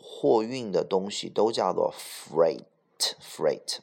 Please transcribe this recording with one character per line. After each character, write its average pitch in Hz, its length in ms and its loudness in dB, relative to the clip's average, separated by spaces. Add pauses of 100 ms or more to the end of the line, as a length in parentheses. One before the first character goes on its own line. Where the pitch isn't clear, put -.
货 127 400 2
运 117 280 -6
的 85 140 2
东 95 260 -2
西 - 200 -8
都 107 200 2
叫 110 220 0
做 - 240 0
freight，freight - 1900 -2